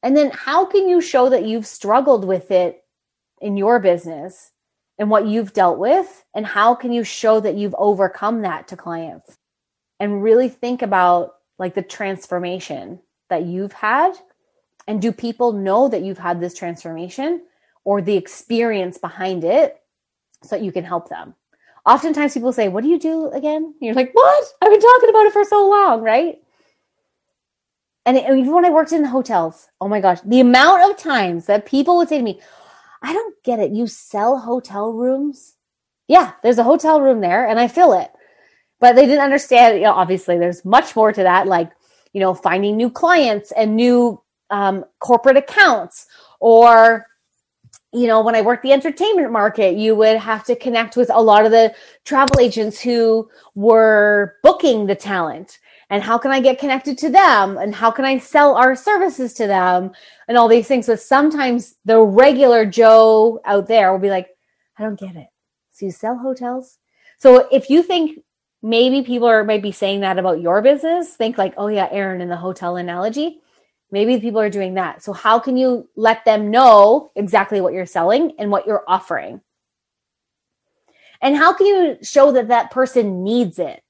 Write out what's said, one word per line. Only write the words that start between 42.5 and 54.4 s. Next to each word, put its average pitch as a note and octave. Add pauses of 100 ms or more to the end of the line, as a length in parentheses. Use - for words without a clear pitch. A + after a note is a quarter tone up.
new A#3
clients B3+
and G#3+
new, A#3+ (300)
um, G3 (140)
corporate B3+
accounts. C#4 (340)
Or, A3+ (880)
you A#3+
know, A3
when A3+
I A3
worked A#3
the C4
entertainment D#4
market, G#3+
you A3
would A3
have G#3+
to A#3+
connect A#3
with A#3+
a A3+
lot G#3+
of A3
the A3+ (300)
travel C4+
agents A3
who A3+ (240)
were G#3